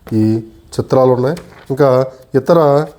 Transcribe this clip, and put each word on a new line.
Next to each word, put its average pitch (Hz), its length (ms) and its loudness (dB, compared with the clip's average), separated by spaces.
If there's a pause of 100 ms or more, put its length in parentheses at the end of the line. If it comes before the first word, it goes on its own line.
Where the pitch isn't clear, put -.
(120)
ఈ 110 340 -2
చిత్రాలు 131 640 -2
ఉన్నాయి. 127 240 -2 (340)
ఇంకా 131 360 0 (280)
ఇతర 147 520 2 (120)